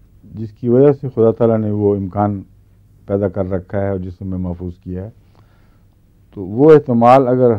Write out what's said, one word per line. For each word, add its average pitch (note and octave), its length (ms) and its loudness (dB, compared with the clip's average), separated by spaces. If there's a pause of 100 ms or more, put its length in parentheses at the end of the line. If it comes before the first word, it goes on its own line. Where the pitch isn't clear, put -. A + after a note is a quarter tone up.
(240)
जिसकी A2 440 -12
वजह C3+ 240 4
से C3+ 160 -8
खुदा A2+ 240 0
ताला A2+ 240 0
ने G#2+ 140 -4
वो G#2 260 0
इम्कान G2+ 420 -4 (680)
पैदा G2+ 200 -2
कर F#2 180 -6
रखा F#2+ 320 -8
है G2 140 -4
और F#2+ 60 -6
जिस्म F#2 280 -14
में F#2 120 -8
महफूज F2+ 360 -10
किया F#2 300 -14
है, A2+ 80 -18 (1200)
तो G2+ 80 -10
वो A#2+ 280 4
एहतमाल B2+ 540 4
अगर B2+ 320 2